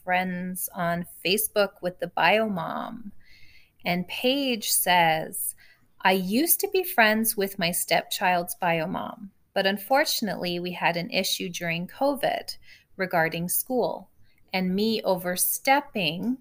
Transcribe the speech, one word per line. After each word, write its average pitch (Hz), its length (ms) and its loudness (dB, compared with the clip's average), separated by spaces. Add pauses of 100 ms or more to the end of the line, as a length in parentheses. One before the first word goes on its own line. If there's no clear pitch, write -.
friends 180 720 -2
on 170 320 -2 (180)
Facebook 202 560 0
with 175 180 -4
the 175 100 -6
bio 214 380 4
mom. - 640 -6 (720)
And 175 220 -2
Paige 254 640 -2
says, 165 840 2 (460)
"I 190 100 6
used 196 480 2
to 403 120 -2
be 370 120 2
friends 220 520 4
with 196 220 -2
my 175 140 0
stepchild's 180 840 0
bio 165 320 0
mom, - 460 -8 (240)
but 196 100 2
unfortunately 196 920 0
we 175 140 -4
had 170 220 2
an 170 140 -4
issue 190 400 -2
during 170 380 -4
covid - 680 -2 (420)
regarding 170 520 0
school - 640 -2 (420)
and 185 220 0
me 214 260 2
overstepping 185 1400 0